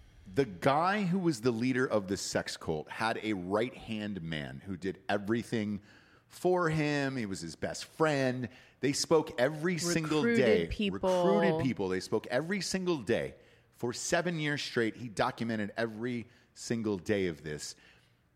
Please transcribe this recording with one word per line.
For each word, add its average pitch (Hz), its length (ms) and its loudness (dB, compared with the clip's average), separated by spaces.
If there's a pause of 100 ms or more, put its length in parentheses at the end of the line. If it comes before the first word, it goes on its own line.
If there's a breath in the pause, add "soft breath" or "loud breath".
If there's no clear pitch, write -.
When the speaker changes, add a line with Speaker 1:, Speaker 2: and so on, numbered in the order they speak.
(340)
Speaker 1:
The 139 100 4
guy 147 580 2
who 185 160 2
was 165 220 0
the 127 100 4
leader 127 360 2
of 104 200 0
the 95 100 0
sex - 400 -4
cult 78 340 -4
had 113 320 -2
a 107 100 0
right-hand 104 920 -2
man 71 440 -6
who 98 100 -6
did 90 220 -6 (100)
everything 104 720 -2 (480 loud breath)
for 180 400 2
him. 147 480 0
He 113 100 -2
was 95 140 -6
his 82 160 -8
best - 300 -6
friend. 135 600 0 (320 loud breath)
They 139 120 2
spoke 156 480 2
every 156 380 2
single 156 440 2
Speaker 2:
Recruited 233 240 4
Speaker 1:
day. 208 240 4
Speaker 2:
people. 185 540 0 (100)
Speaker 1:
Recruited 160 300 4
people. 101 240 0
They 92 120 0
spoke - 300 -2
every 165 300 0
single 175 380 -2
day. 113 360 0 (420 soft breath)
For 120 160 -2
seven 170 460 -2
years 147 240 -2
straight, 113 340 0
he 123 120 -10
documented 113 680 -2
every 113 500 -4 (280 soft breath)
single 107 440 -2
day 98 300 2
of 73 140 -6
this. 76 320 -8 (600 soft breath)